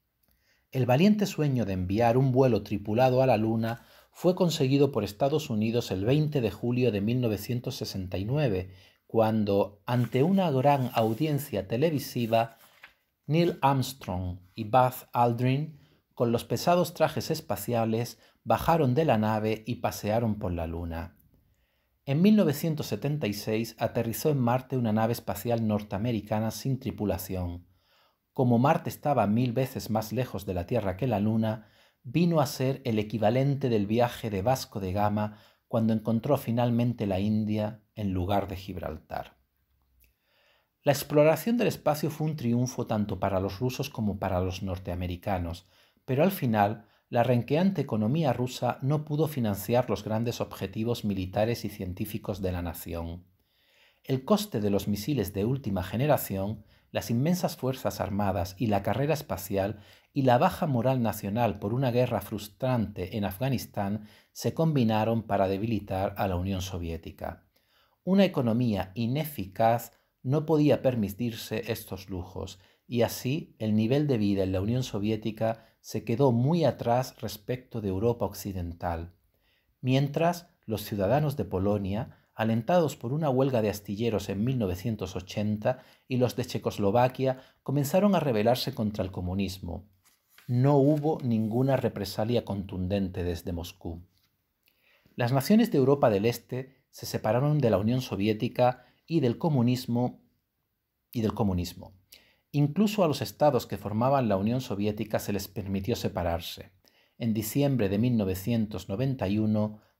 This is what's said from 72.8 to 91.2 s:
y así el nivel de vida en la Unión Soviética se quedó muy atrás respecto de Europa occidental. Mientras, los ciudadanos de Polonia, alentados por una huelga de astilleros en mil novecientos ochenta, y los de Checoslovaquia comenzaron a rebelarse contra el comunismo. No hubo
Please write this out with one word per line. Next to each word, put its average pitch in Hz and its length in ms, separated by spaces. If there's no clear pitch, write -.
y 117 160
así 127 560
el 107 180
nivel 127 300
de 135 100
vida 101 260
en 95 100
la 95 100
Unión 120 200
Soviética 110 840
se - 240
quedó 123 280
muy 143 320
atrás 120 560
respecto 120 640
de 104 60
Europa 110 360
occidental. 87 920
Mientras, 143 640
los 101 180
ciudadanos 120 540
de 104 80
Polonia, 101 720
alentados 117 640
por 120 160
una 151 180
huelga 127 320
de 107 80
astilleros 104 580
en 98 160
mil 131 140
novecientos 95 580
ochenta, 107 640
y 131 80
los 123 180
de 117 120
Checoslovaquia 123 920
comenzaron 185 520
a 170 60
rebelarse 120 540
contra 107 300
el 92 80
comunismo. 92 760
No 131 320
hubo 147 440